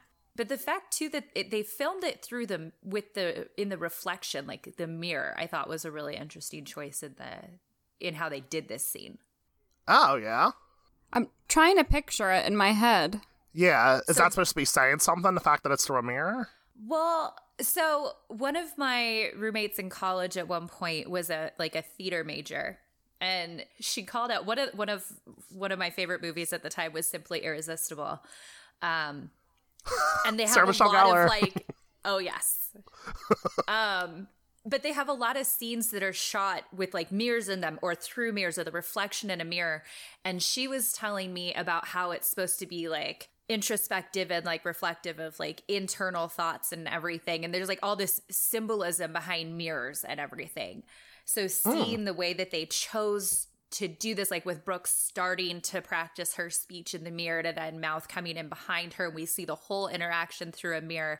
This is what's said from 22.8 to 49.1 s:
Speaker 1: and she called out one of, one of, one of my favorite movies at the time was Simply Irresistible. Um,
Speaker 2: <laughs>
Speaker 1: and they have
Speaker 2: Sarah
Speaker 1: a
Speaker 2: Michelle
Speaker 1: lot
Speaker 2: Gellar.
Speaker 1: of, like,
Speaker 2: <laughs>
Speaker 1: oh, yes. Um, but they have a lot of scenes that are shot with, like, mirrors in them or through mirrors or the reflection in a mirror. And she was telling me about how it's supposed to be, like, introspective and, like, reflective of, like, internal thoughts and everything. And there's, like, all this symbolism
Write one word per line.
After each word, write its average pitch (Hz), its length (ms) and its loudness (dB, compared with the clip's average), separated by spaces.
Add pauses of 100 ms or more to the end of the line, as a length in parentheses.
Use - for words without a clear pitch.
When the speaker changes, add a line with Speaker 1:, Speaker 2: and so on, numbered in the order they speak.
Speaker 1:
and 175 460 -4 (160)
she - 220 -4
called 240 280 -2
out 196 140 -2
one 226 140 0
of, 269 140 0
one 202 160 -2
of, 202 140 -4 (460)
one 190 240 -4
of 185 40 -2
my 180 120 0
favorite 175 320 -2
movies 170 320 -4
at 170 100 -6
the 151 60 -6
time 160 240 -4
was 160 140 -2
Simply 165 360 -6
Irresistible. 156 800 -6 (580)
Um, 156 480 -2 (560)
Speaker 2:
<laughs> - 400 2
Speaker 1:
and 220 140 2
they 226 40 2
have 214 100 2
Speaker 2:
Sarah 190 120 10
Speaker 1:
a - 40 4
Speaker 2:
Michelle 202 240 6
Speaker 1:
lot 196 140 10
Speaker 2:
Gellar. 175 180 10
Speaker 1:
of, 165 40 8
like, 202 360 2 (200)
Speaker 2:
<laughs> - 200 -16
Speaker 1:
oh, 196 140 2
yes. - 500 -2 (960)
Um, 196 600 0 (380)
but 269 180 0
they 294 100 0
have 277 160 0
a 285 40 2
lot 247 240 0
of 269 80 -2
scenes 233 440 0
that 196 140 -2
are 190 100 0
shot 196 500 -2 (100)
with, 185 200 -4
like, 170 180 -2
mirrors 226 380 0
in 190 120 -2
them 156 200 -2
or 175 140 0
through 233 380 -4
mirrors 185 240 0
or 175 60 -2
the 160 80 -6
reflection 196 580 -4
in 175 120 -2
a 165 40 -4
mirror. 170 380 -4 (400)
And 180 180 -2
she 254 260 0
was 262 260 -2
telling 196 400 -4
me 180 200 -6
about 170 340 0
how 180 240 -2
it's - 180 -4
supposed 185 300 -2
to 180 80 -6
be, 165 200 -6
like, 151 420 -4 (200)
introspective 196 840 -2
and, 170 140 0
like, 165 200 -2
reflective 170 540 -4
of, 160 200 -10
like, 156 280 -6
internal 185 600 -2
thoughts - 440 -2
and 165 160 -8
everything. 165 560 -2
And 170 100 -4
there's, 185 140 -2
like, 190 140 -2
all 202 140 2
this 190 340 -2
symbolism 190 840 0